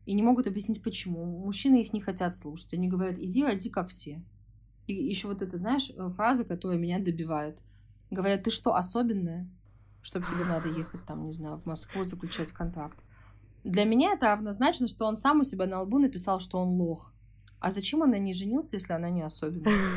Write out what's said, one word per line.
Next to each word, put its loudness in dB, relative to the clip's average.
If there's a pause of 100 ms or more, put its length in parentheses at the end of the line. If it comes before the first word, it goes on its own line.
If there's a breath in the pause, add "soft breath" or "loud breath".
И -4
не 4
могут 4
объяснить, -2
почему. -4
Мужчины 4
их -4
не -2
хотят -2
слушать. -10
Они 0
говорят: 0
«Иди, 0
роди, 0
как -2
все». -10 (640)
И -4
ещё -4
вот -4
эта, -6
знаешь, 0
э, -6
фраза, 2
которая -2
меня 0
добивает. -4 (520 soft breath)
Говорят: 0
«Ты 0
что, 0
особенная, 0 (520)
чтоб -6
тебе -2
надо 0
ехать -6
там, -8
не -8
знаю, -8
в -16
Москву -6
заключать -6
контракт?» -8 (640 soft breath)
Для 4
меня 6
это 2
равнозначно, 2
что -4
он 0
сам 6
у 4
себя 0
на -2
лбу 2
написал, 2
что -2
он 2 (120)
лох. -2 (460)
А 0
зачем 0
он 8
на 2
ней 0
женился, -2
если -4
она -2
не 0
особенная? 2 (120)